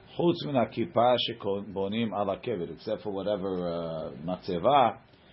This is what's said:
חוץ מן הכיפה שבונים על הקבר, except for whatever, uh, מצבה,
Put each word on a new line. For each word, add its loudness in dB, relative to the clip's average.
חוץ 2
מן -2
הכיפה 4
שבונים -2
על 0
הקבר, -4
except -6
for -6
whatever, -2
uh, -6
מצבה, 2